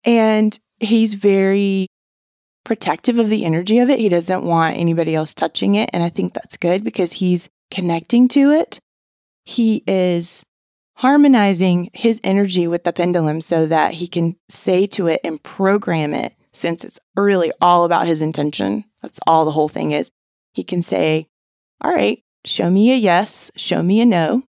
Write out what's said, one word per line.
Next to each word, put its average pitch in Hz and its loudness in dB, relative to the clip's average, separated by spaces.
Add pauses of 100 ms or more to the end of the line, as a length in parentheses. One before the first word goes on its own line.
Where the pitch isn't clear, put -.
And 214 0 (220)
he's 220 0
very 196 0 (760)
protective - -2
of 214 2
the 214 0
energy 180 0
of 247 2
it. 269 2
He 220 2
doesn't 175 -2
want 165 0
anybody 165 0
else 156 -4
touching 196 -2
it. 214 0
And 175 0
I 170 -2
think 185 -6
that's - -14
good 180 0
because 185 -4
he's 180 -2 (220)
connecting 180 0
to 277 4
it. 311 0 (640)
He 220 0
is 180 -2 (540)
harmonizing 202 4
his - -2
energy 190 0
with 170 -2
the 170 -2
pendulum 165 0
so 160 0
that 160 0
he 170 -8
can 170 -2 (120)
say 190 0
to 185 -4
it 160 0
and 160 -8
program 185 -2
it, - -6 (200)
since 170 -6
it's - -18 (160)
really 196 0
all 175 4
about 170 0
his 156 -2
intention. 156 -4 (160)
That's - -14
all 160 4
the 156 0
whole 151 0
thing 151 -4
is. 151 -4 (420)
He 180 -8
can 175 -4
say, 160 -2 (540)
"All - 0
right, 214 -2 (220)
show 185 -2
me 202 4
a - 2
yes, 202 0
show - -4
me 190 2
a 240 4
no." 185 2